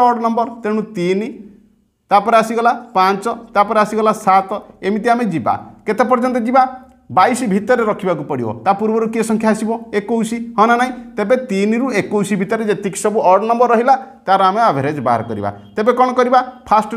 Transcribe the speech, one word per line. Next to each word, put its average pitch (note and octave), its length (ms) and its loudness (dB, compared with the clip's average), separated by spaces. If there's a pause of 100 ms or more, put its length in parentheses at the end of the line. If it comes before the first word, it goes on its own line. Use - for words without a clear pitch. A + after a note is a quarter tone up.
ଅଡ୍ A#3 160 0
ନମ୍ବର, A3+ 240 -2 (140)
ତେଣୁ G#3+ 200 -2 (140)
ତିନି, F#3+ 320 -2 (800)
ତାପରେ G#3 260 4
ଆସିଗଲା A3+ 360 2 (240)
ପାଞ୍ଚ, F#3+ 280 2 (300)
ତାପରେ G#3+ 260 2
ଆସିଗଲା G#3+ 320 0
ସାତ, F#3+ 380 2 (360)
ଏମିତି G#3 220 0
ଆମେ A#3+ 160 2
ଯିବା। C3 300 -2 (320)
କେତେ G#3+ 180 0
ପର୍ଯ୍ୟନ୍ତ B3 400 0
ଯିବା? B3+ 180 4 (440)
ବାଇଶ A#3+ 400 2
ଭିତରେ G#3 400 0
ରଖିବାକୁ F3+ 400 -2
ପଡ଼ିବ। B2 220 -4 (160)
ତା F#3+ 100 2
ପୂର୍ବରୁ A3 380 0
କିଏ A3+ 100 -2
ସଂଖ୍ୟା A3 320 0
ଆସିବ? G#3+ 160 -4 (240)
ଏକୋଇଶ, A3 360 -2 (280)
ହଁ G#3 80 4
ନା A#3+ 80 2
ନାହିଁ? B3+ 180 -2 (220)
ତେବେ G#3 220 0 (100)
ତିନିରୁ G#3+ 400 0 (140)
ଏକୋଇଶ G3+ 340 -2
ଭିତରେ A3 320 -2
ଯେତିକି G3 320 -4
ସବୁ G#3 240 -2
ଅଡ୍ F#3 240 4
ନମ୍ବର A#3 280 2
ରହିଲା, A#3+ 200 4 (320)
ତାର F#3+ 160 4
ଆମେ F#3+ 180 2
ଆଭରେଜ D3+ 460 0
ବାହାର A#2 220 2
କରିବା। G3+ 220 -6 (260)
ତେବେ A3 180 2
କ'ଣ B3+ 140 2 (100)
କରିବା? B3 220 4 (260)
ଫାଷ୍ଟ G#3+ 300 2